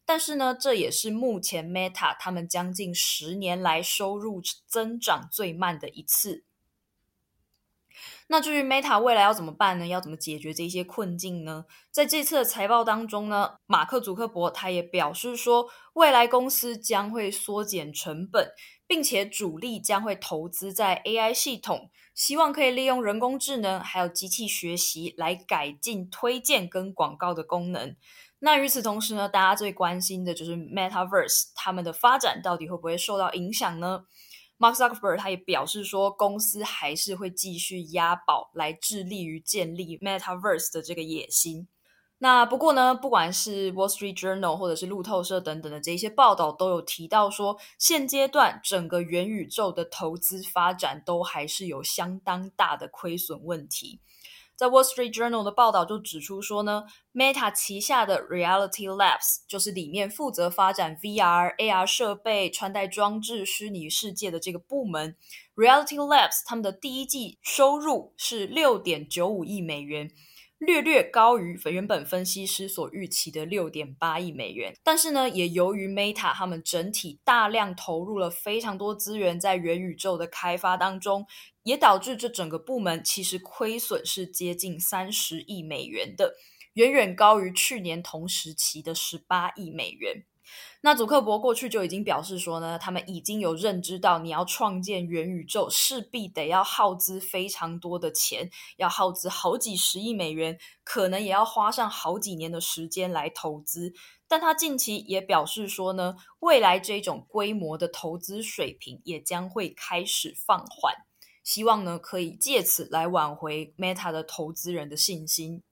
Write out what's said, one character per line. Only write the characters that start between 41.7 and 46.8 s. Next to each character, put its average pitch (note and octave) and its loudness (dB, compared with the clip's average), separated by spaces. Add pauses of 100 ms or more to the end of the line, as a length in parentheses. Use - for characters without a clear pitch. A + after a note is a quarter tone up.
那 B3+ 8
不 B3 0
过 D#4 6
呢， B3+ 6
不 B3+ -4
管 F3+ 4
是 G3 -2
Wall F#3+ 2
Street G3 -6
Journal F#3+ 0
或 F#3 -2
者 D#3+ 0
是 F3+ -6
路 F#3 -6
透 F#3+ -2
社 F#3 -2
等 D#3+ -6
等 D#3 -8
的 D3 -10
这 E3+ -4
些 G#3+ -4
报 B3 8
道 D#3 2
都 F#3 0
有 F3 0